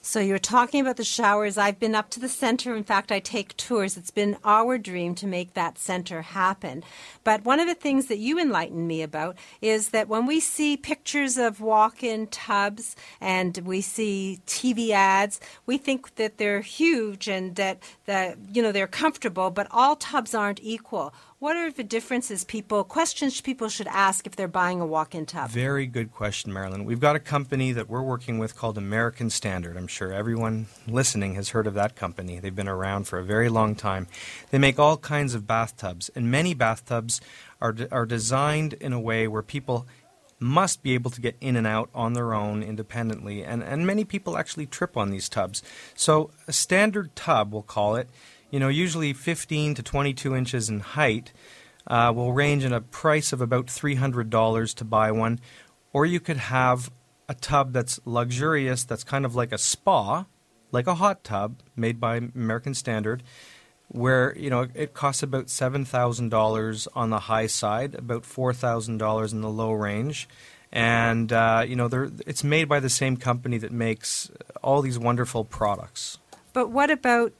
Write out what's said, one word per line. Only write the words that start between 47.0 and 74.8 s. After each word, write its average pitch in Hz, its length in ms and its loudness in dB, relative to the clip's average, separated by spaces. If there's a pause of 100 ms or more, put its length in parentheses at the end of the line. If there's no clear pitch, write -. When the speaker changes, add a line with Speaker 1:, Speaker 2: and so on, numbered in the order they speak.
Speaker 2:
tub, 110 360 2
we'll 107 120 -6
call 107 320 0
it, 123 120 -2 (420)
you 139 100 -2
know, 135 80 2
usually 156 460 0
fifteen 151 640 -2
to 127 60 -8
twenty-two 139 540 0
inches 123 320 -2
in 104 140 -2
height, 120 500 0 (560)
uh, 120 260 4
will 123 200 0
range 143 320 4
in 123 80 2
a 113 80 0
price 151 500 0
of 127 80 -2
about 127 300 0
three 143 260 -2
hundred 123 340 0
dollars 113 440 2
to - 100 -10
buy 110 260 4
one. 113 300 2 (540)
Or 143 120 6
you 175 140 2
could 165 160 -2
have 127 560 2 (380)
a 139 40 -6
tub 135 380 2
that's 123 320 -2
luxurious, 127 800 0
that's - 220 -6
kind 139 180 -2
of 120 120 -2
like 120 180 0
a 104 40 -4
spa, 156 680 0 (440)
like 123 160 0
a 180 100 2
hot 190 280 2
tub 107 380 -4 (160)
made 117 240 0
by 117 160 0 (180)
American 117 380 -2
Standard, 113 500 -2 (640)
where, 127 500 2
you 143 120 -6
know, 127 240 0
it 151 200 -4
costs 139 300 -2
about 131 260 -4
seven 131 360 -2
thousand 120 420 0
dollars 110 640 2
on 117 160 0
the 110 100 0
high 110 280 0
side, 117 480 -2
about 120 300 -6
four 127 280 0
thousand 117 440 -2
dollars 110 340 0
in 110 80 -4
the 107 100 -4
low 110 220 -2
range. 107 560 -2 (460)
And, 117 580 4
uh, 113 340 6
you 123 120 -4
know, 120 100 2
they're, 131 240 -2 (160)
it's - 160 -4
made 151 220 4
by 147 160 2
the 131 80 0
same 131 260 2
company 123 440 -2
that 110 120 -8
makes 113 580 -2 (320)
all 139 200 4